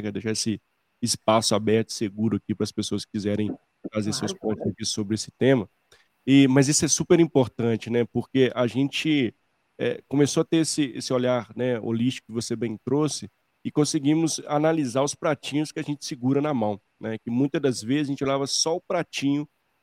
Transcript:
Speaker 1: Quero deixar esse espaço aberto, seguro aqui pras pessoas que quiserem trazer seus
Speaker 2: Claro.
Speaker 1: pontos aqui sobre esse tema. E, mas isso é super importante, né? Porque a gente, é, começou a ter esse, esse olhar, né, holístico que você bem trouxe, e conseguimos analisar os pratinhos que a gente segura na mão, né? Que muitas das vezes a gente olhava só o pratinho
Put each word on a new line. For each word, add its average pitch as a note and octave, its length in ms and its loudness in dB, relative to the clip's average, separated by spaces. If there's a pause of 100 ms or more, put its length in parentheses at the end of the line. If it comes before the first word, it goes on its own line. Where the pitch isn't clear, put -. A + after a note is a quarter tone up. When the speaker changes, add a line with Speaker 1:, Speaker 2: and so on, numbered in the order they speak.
Speaker 1:
Quero G#2 120 -6
deixar G#2 180 -4
esse G#2+ 300 -4 (400)
espaço A2 520 2
aberto, G#2+ 380 2
seguro G#2 460 -2
aqui G2+ 180 -4
pras - 160 -2
pessoas G#2 320 -6
que - 80 -18
quiserem G#2 440 -2 (360)
trazer G#2+ 220 -2
seus - 180 -4
Speaker 2:
Claro. G#2+ 260 -6
Speaker 1:
pontos G#2+ 140 -4
aqui A2 140 -10
sobre G#2+ 300 -4
esse - 160 -8
tema. B2 380 2 (560)
E, C#3 220 8
mas C3 200 4
isso D3+ 180 2
é - 20 -2
super E3 320 4
importante, A#2 680 2
né? A#2+ 160 2
Porque B2 500 0
a B2 100 0
gente, C3+ 680 0 (420)
é, B2 300 -4
começou C#3+ 340 2
a D#3+ 40 2
ter E3 120 0
esse, D3+ 380 0
esse - 160 -8
olhar, B2 440 0
né, A#2+ 240 -2
holístico A#2 480 -2
que A2 60 -16
você A#2 220 -4
bem A2+ 300 -6
trouxe, C#3 440 -2 (360)
e - 60 -6
conseguimos D3+ 760 2
analisar D3 560 0
os D3+ 100 -2
pratinhos D3+ 580 -4
que - 80 -8
a D3+ 40 -6
gente D3 220 -8
segura C3+ 340 0
na D3+ 140 -2
mão, G#2+ 260 -2 (200)
né? A2 180 -6
Que - 120 -10
muitas C#3 300 0
das B2+ 220 0
vezes C3+ 260 -2
a C#3 40 -4
gente C#3 120 -4
olhava C#3 240 -2
só E3 300 -2
o - 40 -8
pratinho D3 680 -2 (340)